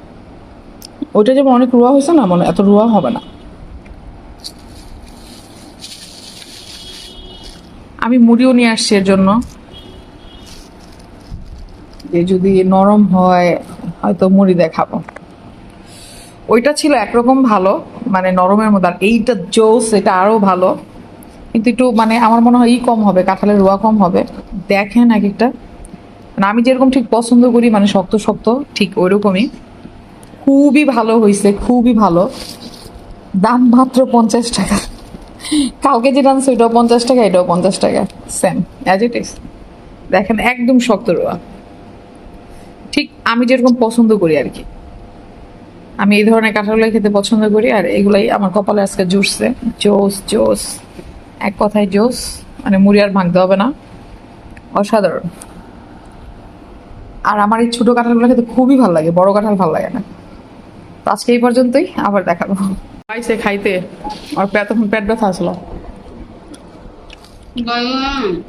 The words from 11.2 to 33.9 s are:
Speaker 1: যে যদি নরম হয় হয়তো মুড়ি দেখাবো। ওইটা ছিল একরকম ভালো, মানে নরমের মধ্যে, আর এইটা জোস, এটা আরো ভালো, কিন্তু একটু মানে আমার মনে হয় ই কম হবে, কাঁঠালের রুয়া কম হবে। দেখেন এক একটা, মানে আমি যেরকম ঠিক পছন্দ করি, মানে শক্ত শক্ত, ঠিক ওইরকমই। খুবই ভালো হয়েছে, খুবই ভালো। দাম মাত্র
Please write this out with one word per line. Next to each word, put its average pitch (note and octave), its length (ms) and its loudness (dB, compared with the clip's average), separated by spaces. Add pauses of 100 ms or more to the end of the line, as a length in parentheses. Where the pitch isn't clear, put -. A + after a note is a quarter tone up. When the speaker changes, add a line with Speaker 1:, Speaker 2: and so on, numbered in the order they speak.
Speaker 1:
যে F3 80 0 (120)
যদি F#3+ 200 2 (220)
নরম G3+ 280 4 (120)
হয় F3+ 360 2 (520)
হয়তো G3+ 220 -2 (120)
মুড়ি F#3+ 180 4 (100)
দেখাবো। - 320 -4 (1600)
ওইটা A#3+ 280 2
ছিল D4+ 120 0 (120)
একরকম A#3+ 340 0 (120)
ভালো, G3 220 2 (420)
মানে F#3 140 0 (120)
নরমের G#3 320 2
মধ্যে, F#3 180 2
আর F3 60 -6 (120)
এইটা A#3 260 0 (220)
জোস, A3 300 4 (120)
এটা G3 140 0 (100)
আরো G#3 120 2 (140)
ভালো, F3+ 200 2 (800)
কিন্তু A3+ 220 -2
একটু B3 120 0 (160)
মানে A3 140 0 (120)
আমার A#3 200 4
মনে A#3+ 140 4
হয় A#3+ 160 4
ই - 20 -8 (100)
কম A3+ 200 0
হবে, F#3 200 4
কাঁঠালের G3+ 340 2
রুয়া F#3+ 220 4
কম A3 100 2 (100)
হবে। F#3+ 160 0 (520)
দেখেন G3+ 340 2 (100)
এক G3+ 140 0
একটা, A3 160 0 (880)
মানে G3 180 0
আমি A#3 140 0
যেরকম C4 280 2
ঠিক C4+ 100 0 (120)
পছন্দ A#3+ 260 4 (120)
করি, A#3+ 120 2 (100)
মানে G3+ 180 4
শক্ত G3 200 -2 (120)
শক্ত, - 200 -4 (300)
ঠিক F#3 140 -2 (120)
ওইরকমই। G3+ 420 0 (960)
খুবই C#4 400 4 (120)
ভালো A3 280 0
হয়েছে, G3+ 260 2 (160)
খুবই B3 280 2 (100)
ভালো। F3 200 2 (1200)
দাম A#3+ 160 2 (160)
মাত্র C4 220 2 (160)